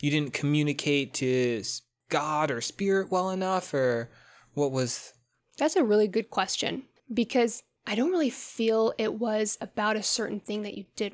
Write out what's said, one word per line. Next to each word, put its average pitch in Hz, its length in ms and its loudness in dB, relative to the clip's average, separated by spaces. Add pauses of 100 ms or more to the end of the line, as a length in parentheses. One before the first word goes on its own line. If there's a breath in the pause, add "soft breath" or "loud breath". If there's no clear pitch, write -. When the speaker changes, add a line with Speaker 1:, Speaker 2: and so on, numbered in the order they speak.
Speaker 1:
you 143 120 0
didn't 147 220 0
communicate 147 800 2
to 127 440 2
s-, - 240 -6 (280)
God 151 420 0
or 117 80 -4
spirit 190 500 0
well 185 200 2
enough, 185 440 -2
or 123 340 0 (440 loud breath)
what 143 180 0
was? 131 440 -2 (440)
Speaker 2:
That's 302 160 0
a 370 80 4
really 214 240 4
good 208 240 -4
question, - 540 -2 (280)
because 233 520 0 (220)
I 214 100 -4
don't 262 140 2
really 320 200 2
feel 220 640 0
it 214 160 0
was 214 480 -2
about 214 360 -2
a 214 60 -4
certain 208 380 -2
thing 214 220 -6
that 208 160 -8
you 202 80 -12 (100)
did 202 180 -4